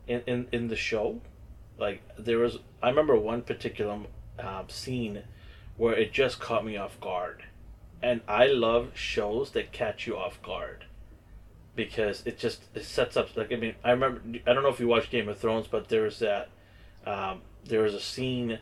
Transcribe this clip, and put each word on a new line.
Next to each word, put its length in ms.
in, 180
in, 260
in 180
the 60
show. 460
Like, 240
there 220
was, 180
I 80
remember 260
one 280
particular, 560
um, 300
scene 520
where 160
it 180
just 280
caught 260
me 120
off 220
guard. 440
And 260
I 200
love 480
shows 560
that 200
catch 360
you 100
off 240
guard, 440
because 500
it 120
just, 260
it 80
sets 320
up, 220
like, 160
I 20
mean, 280
I 80
remember, 300
I 80
don't 80
know 80
if 120
you 80
watch 200
Game 200
of 100
Thrones, 280
but 200
there's 320
that, 300
um, 360
there 180
was 120
a 80
scene 600